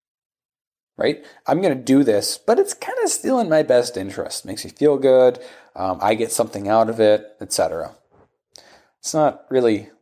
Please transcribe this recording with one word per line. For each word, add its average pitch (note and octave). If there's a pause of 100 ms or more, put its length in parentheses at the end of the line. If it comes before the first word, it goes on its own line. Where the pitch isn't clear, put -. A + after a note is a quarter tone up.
(960)
Right? - (220)
I'm D#3+
gonna E3
do C3+
this, G#2
but A#3+
it's G4
kinda A#4+
still -
in G3+
my D#3
best B2
interest. F#2+
Makes F#2
me -
feel C#3+
good. B2+ (360)
Um, F#2
I G#2+
get A2+
something G#2
out A2
of A2+
it, G#2+
et G2
cetera. D#2+ (1040)
It's -
not D3+
really A2+ (120)